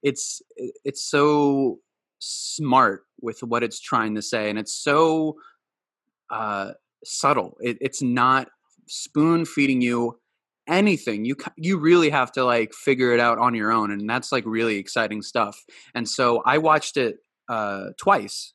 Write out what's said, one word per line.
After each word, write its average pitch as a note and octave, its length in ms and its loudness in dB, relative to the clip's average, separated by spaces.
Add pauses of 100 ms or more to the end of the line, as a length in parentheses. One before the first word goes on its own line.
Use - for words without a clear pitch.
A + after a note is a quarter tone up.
it's, - 400 -4 (180)
i-, B2 100 -10 (140)
it's C#3 180 -6
so C#3+ 760 2 (400)
smart B2 840 0 (160)
with A2+ 220 -10
what A#2 200 -2
it's A2+ 180 -6
trying A2 360 -2
to G#2+ 60 -6
say, G#2+ 280 -4
and G#2+ 80 -4
it's G#2+ 160 -8
so, D#3 640 2 (920)
uh, G#2 420 -6 (320)
subtle. - 560 -2
It, A#2+ 200 -4
it's C3+ 220 -6
not B2+ 460 2 (380)
spoon E3 600 0
feeding C3+ 340 0
you A#2+ 380 0 (500)
anything. D#3+ 560 0
You C3 120 -4
ca-, - 200 -14
you F3 220 -2
really D#3+ 320 6
have C3+ 220 0
to, C3 120 -2
like, A#2 300 0
figure B2+ 380 2
it A#2+ 80 4
out A#2 180 4
on A#2+ 160 2
your A2 180 -2
own, G#2+ 180 0
and G2+ 180 -6
that's, B2+ 240 -4
like, B2+ 140 -2
really A2 300 0
exciting G#2 460 -4
stuff. G#2 420 -4 (300)
And A#2+ 140 -6
so A#2+ 360 2
I C3+ 140 4
watched D#3 400 2
it, A#2+ 180 0 (320)
uh, G2+ 500 -6
twice. B2+ 560 0